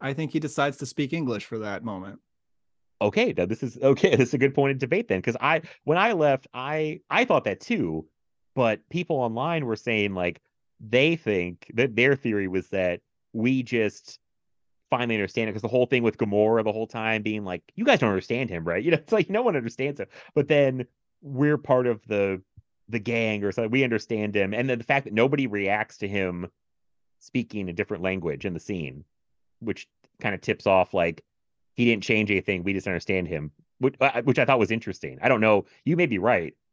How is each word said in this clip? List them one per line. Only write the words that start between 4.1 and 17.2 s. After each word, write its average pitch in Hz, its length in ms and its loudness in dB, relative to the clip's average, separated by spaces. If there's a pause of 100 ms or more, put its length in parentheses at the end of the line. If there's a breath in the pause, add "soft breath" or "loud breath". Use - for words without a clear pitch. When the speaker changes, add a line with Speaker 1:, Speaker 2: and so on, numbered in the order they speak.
Speaker 2:
this 123 140 4
is - 40 -10
a 143 40 0
good 135 160 2
point 139 200 2
of 135 60 -6
debate 165 280 -2
then, 92 140 0
'cause 117 180 -2
I, 156 220 0 (240 loud breath)
when 151 120 2
I 214 160 2
left, 147 400 2
I, 151 560 -6
I 214 160 0
thought 170 200 2
that 98 160 -4
too, 87 460 -4 (480)
but 113 340 0
people 170 280 -4
online 131 480 -4
were 113 120 -4
saying, 104 360 -2
like, 90 280 -4 (380)
they 131 360 2
think 90 600 -4
that 120 200 0
their 131 200 4
theory 104 320 -2
was 92 220 -4
that 90 320 -2 (320)
we 127 300 0
just 113 560 -4 (720)
finally 120 240 2
understand 107 340 -2
it, 101 40 -6
'cause 104 100 -8
the 120 60 -2
whole 123 180 2
thing 123 160 2
with 110 140 2
Gamora 107 460 2
the 107 100 0
whole 110 140 -4
time 110 360 -2